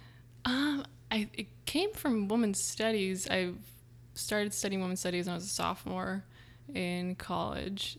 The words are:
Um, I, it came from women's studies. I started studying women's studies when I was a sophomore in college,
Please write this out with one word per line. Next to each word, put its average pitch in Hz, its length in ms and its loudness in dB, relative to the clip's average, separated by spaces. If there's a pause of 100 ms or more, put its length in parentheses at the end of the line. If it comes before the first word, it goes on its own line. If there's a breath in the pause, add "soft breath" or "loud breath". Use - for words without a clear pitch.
(440 loud breath)
Um, 277 400 2 (260)
I, 214 240 2
it - 140 -6 (180)
came 392 280 2
from 220 340 2
women's 214 340 4
studies. 196 680 2
I 180 220 2 (600)
started 208 400 0
studying 196 280 0
women's 185 180 0
studies 175 280 0
when 175 60 0
I - 40 -2
was 175 80 -6
a 202 40 -6
sophomore 185 760 -2 (480 loud breath)
in 180 420 -2
college, - 840 -4